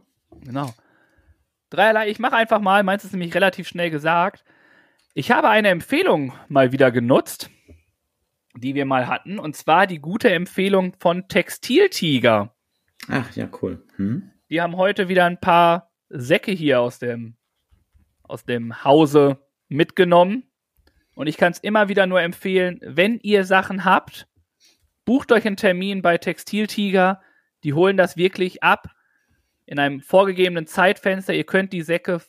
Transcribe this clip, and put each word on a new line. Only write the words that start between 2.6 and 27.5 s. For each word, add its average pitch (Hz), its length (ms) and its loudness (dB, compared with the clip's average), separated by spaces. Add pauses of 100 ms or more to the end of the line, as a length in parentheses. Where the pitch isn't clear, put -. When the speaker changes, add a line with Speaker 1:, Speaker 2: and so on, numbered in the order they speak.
Speaker 1:
mal, 202 220 2
meins 196 220 -2
ist 196 80 -14
nämlich 175 220 -8
relativ 185 340 -2
schnell 175 220 -6
gesagt. 165 540 -2 (680)
Ich - 160 -6
habe 269 180 2
eine 214 200 2
Empfehlung 180 640 -2 (160)
mal 135 240 2
wieder 131 180 4
genutzt, 120 600 -2 (1040)
die 127 180 -8
wir 139 120 -2
mal 131 200 0
hatten, 175 320 -8
und 156 160 -10
zwar 180 320 2
die 175 140 -10
gute 185 320 -2
Empfehlung 185 680 -2
von 180 300 -2
Textiltiger. 147 1300 0 (520)
Speaker 2:
Ach, 127 280 -6
ja, 113 120 -8 (140)
cool. 92 220 -10 (120)
Hm? 113 340 -6 (200)
Speaker 1:
Die 156 100 -2
haben 170 160 -4
heute 190 320 -2
wieder 180 180 2
ein 175 140 -4
paar 170 520 2 (160)
Säcke 151 420 -2
hier 151 300 2
aus 120 180 -4
dem, 117 380 -10 (880)
aus - 200 -16
dem 117 400 -8
Hause 143 540 6 (300)
mitgenommen. 175 760 2 (720)
Und 139 120 -8
ich 151 100 -6
kann's 175 220 0
immer 208 300 0
wieder 196 180 0
nur 185 140 0
empfehlen, 180 640 -4
wenn 180 380 0
ihr 202 240 0
Sachen 190 400 0
habt, - 420 0 (800)
bucht 254 280 -2
euch 220 140 2
einen 202 100 -4
Termin 190 460 -2
bei 170 160 2
Textiltiger. 190 1040 -2 (420)